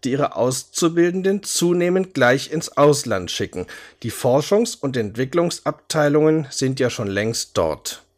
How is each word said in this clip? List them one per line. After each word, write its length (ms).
die 80
ihre 240
Auszubildenden 1080
zunehmend 720
gleich 360
ins 260
Ausland 540
schicken. 380
Die 80
Forschungs- 680
und 200
Entwicklungsabteilungen 1500
sind 300
ja 100
schon 160
längst 500
dort. 460